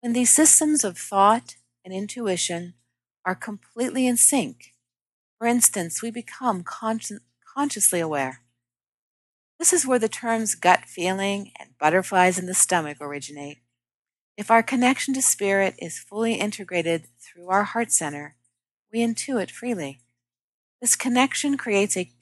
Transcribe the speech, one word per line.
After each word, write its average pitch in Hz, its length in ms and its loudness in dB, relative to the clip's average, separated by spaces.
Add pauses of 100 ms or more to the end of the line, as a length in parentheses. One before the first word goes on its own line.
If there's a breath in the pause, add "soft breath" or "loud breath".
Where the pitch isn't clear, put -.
When 240 140 -2
these 247 160 4
systems 302 520 6
of 185 140 -4
thought 208 600 2 (280)
and 185 80 -12
intuition 185 800 -4 (500)
are 185 120 -2
completely 240 720 -4
in 247 100 2
sync, - 560 0 (680)
for 233 80 -2
instance, 214 540 0
we 233 100 -8
become 226 540 -4
consci-, 220 560 -6 (340)
consciously 247 460 0
aware. 139 400 -4 (1160)
This 339 140 2
is 330 140 0
where 254 120 2
the 220 100 0
terms 226 460 -2
gut - 300 4
feeling 196 760 -4
and - 120 -20 (100)
butterflies 180 580 4
in 185 60 -6
the 185 80 -8
stomach 151 480 -2
originate. 143 560 -12 (800)
If 208 140 -6
our 226 120 6
connection 254 520 0
to 262 80 -2
spirit 196 560 2
is 165 200 -12
fully 226 360 -2
integrated 175 680 -4 (140)
through 175 300 -20
our 196 160 2
heart 226 260 -4
center, 147 460 -4 (560)
we 220 60 -4
intuit 233 520 -2
freely. 170 500 -8 (840)
This 240 120 2
connection 269 600 0
creates 208 400 0
a 180 260 -6